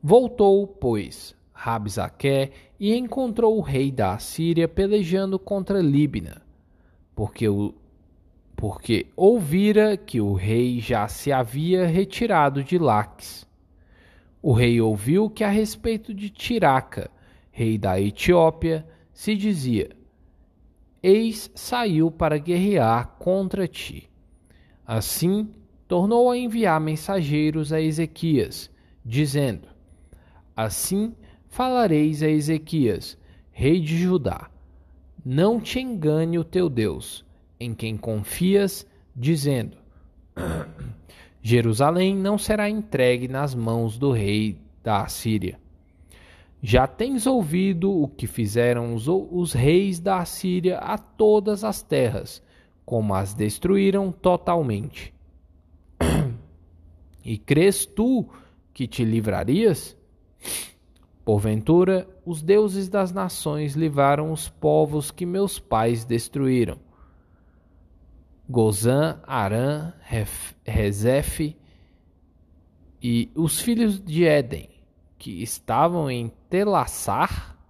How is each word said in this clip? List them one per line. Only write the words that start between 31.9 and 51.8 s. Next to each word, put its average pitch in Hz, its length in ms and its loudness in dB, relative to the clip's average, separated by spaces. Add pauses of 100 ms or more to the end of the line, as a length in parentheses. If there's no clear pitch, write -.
a 156 80 2
Ezequias, 151 880 0 (360)
rei 151 280 2
de 160 160 -2
Judá: 175 540 0 (760)
Não 185 360 2
te - 180 -6
engane 170 580 -2
o 170 60 0
teu 175 260 0
Deus, - 560 -4 (360)
em 117 120 -8
quem 110 240 -6
confias, 175 880 0 (300)
dizendo: 139 640 -2 (580)
<clears throat> - 1080 -12
Jerusalém 135 760 2
não 196 200 0
será 208 320 0
entregue 127 600 0
nas 135 260 -4
mãos 113 420 -2
do 139 140 0
rei 107 500 0 (220)
da 113 200 0
Assíria. - 580 -4 (1000)
Já 123 280 2
tens 247 360 -4
ouvido 190 680 0
o 156 160 0
que - 180 -8
fizeram 117 680 0
os, 110 120 -4
os 175 460 -2
reis 170 480 2
da 190 180 -2
Assíria 180 600 -2
a - 200 -6
todas 214 640 2
as 214 200 -6